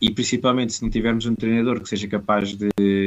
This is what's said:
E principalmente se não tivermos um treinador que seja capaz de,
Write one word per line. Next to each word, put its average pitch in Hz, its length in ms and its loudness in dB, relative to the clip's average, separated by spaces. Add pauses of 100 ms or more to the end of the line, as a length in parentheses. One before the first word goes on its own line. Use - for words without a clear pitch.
E 110 100 2
principalmente 123 600 0
se - 80 -10
não 113 80 -2
tivermos 113 380 0
um 113 80 0
treinador 113 440 0
que - 80 -12
seja 104 200 -4
capaz 101 480 -2
de, 104 140 -2 (380)